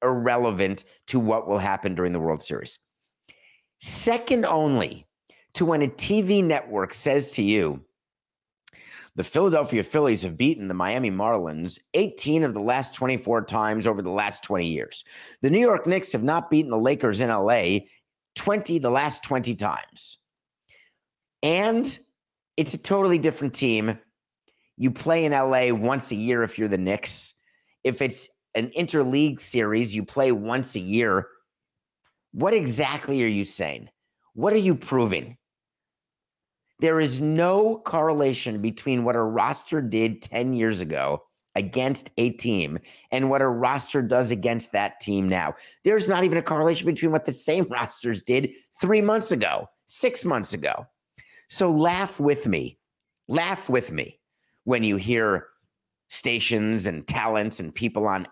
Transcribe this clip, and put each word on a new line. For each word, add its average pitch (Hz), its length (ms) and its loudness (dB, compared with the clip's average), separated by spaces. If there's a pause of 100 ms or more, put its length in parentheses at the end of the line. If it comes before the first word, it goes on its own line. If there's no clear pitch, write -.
irrelevant 120 800 0 (240)
to 127 120 0
what 113 280 0
will 101 100 2
happen 95 380 -2
during 90 160 0
the 87 80 -2
World 80 220 0
Series. - 360 -10 (1000)
Second 233 680 0
only 151 640 0 (460)
to 180 120 0
when 160 160 4
a 143 60 2
T 208 340 0
V 196 200 4
network 120 520 0
says 139 380 0
to 123 100 -2
you, 95 420 2 (1300)
"The 92 80 -4
Philadelphia 151 600 2
Phillies 131 380 2
have 87 160 -6
beaten 123 300 2
the 92 60 -4
Miami 104 360 0
Marlins 92 720 -2 (140)
eighteen 160 500 0
of 127 100 0
the 104 80 -4
last 123 320 -2
twenty-four 117 520 0
times 107 420 0
over 101 140 0
the 90 100 -4
last 104 320 -4
twenty 90 240 -2
years. 73 380 -6 (360)
The 135 80 2
New 180 100 4
York 233 280 4
Knicks 185 240 0
have 110 120 -2
not 156 280 0
beaten 151 180 4
the 113 80 0
Lakers 117 440 2
in 123 80 0
L 104 200 2
A 101 380 2 (480)
twenty 202 440 -2
the 123 120 0
last 139 320 0
twenty 123 320 -2
times." - 640 -8 (1200)
And 196 560 2 (600)
it's 156 160 -2
a - 40 -8
totally 190 400 2
different 143 360 0
team. 113 440 0 (800)
You 127 140 0
play 165 340 0
in 147 80 2
L 131 220 2
A 127 160 4
once 120 400 0
a 117 40 -4
year 117 280 0
if - 160 -6
you're 110 80 0
the 98 100 0
Knicks. - 560 -4 (500)
If 127 180 0
it's - 280 -4 (260)
an 117 220 -4
interleague 147 640 2
series, 110 520 0
you 107 120 -2
play 135 260 2
once 117 440 -2
a 107 40 -4
year. 101 480 0 (1040)
What 180 220 0
exactly 139 680 0
are 117 40 2
you 101 180 0
saying? 71 440 -8 (440)
What 196 200 0
are 220 40 4
you 190 180 4
proving? 117 600 -2 (1400)
There 160 220 4
is 131 200 0
no 180 580 2
correlation 147 840 0
between 117 420 -2
what 120 120 2
a 117 60 2
roster 113 600 -2
did 113 400 0
ten 123 320 -4
years 113 260 0
ago 73 440 -4 (320)
against 127 600 -4
a 117 140 2
team 92 480 -4 (320)
and 131 180 0
what 135 120 2
a 135 60 2
roster 127 540 0
does 120 300 2
against 117 400 -2
that 101 300 -2
team 98 260 0
now. 87 280 0 (280)
There's 196 260 2
not 185 140 2
even 165 140 2
a 165 40 0
correlation 160 440 0
between 165 260 0
what 156 140 0
the 139 80 -4
same 160 340 0
<laughs> - 20 -12
rosters 120 540 -4
did 127 280 0 (280)
three 214 220 4
months 214 300 0
ago, 104 360 -2 (180)
six - 380 -2
months 127 300 0
ago. 71 340 -4 (600)
So 185 220 2
laugh 175 500 0
with 143 280 2
me. 73 320 -2 (480)
Laugh 170 420 -2
with 127 220 0
me 76 280 -8 (440)
when 117 200 0
you 104 120 2
hear 104 520 2 (640)
stations 110 760 -2
and 80 220 -6
talents 110 520 -2
and 80 140 -10
people 107 320 -2
on 95 260 -2